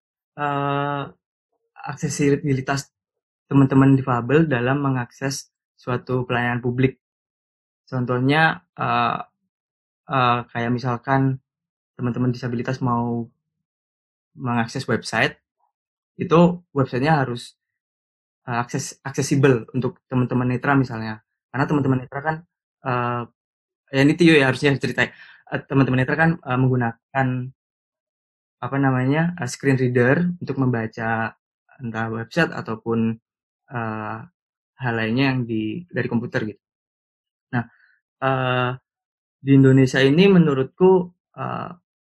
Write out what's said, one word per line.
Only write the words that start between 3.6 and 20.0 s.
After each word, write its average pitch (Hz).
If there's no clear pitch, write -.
difabel 127
dalam 131
mengakses 135
suatu 127
pelayanan 120
publik. 127
Contohnya, 131
eh, 120
eh, 123
kayak 117
misalkan 135
teman-teman 123
disabilitas 120
mau 120
mengakses 120
website, 113
itu 175
websitenya 135
harus, 120
eh, 117
akses-, -
aksesibel 135
untuk 123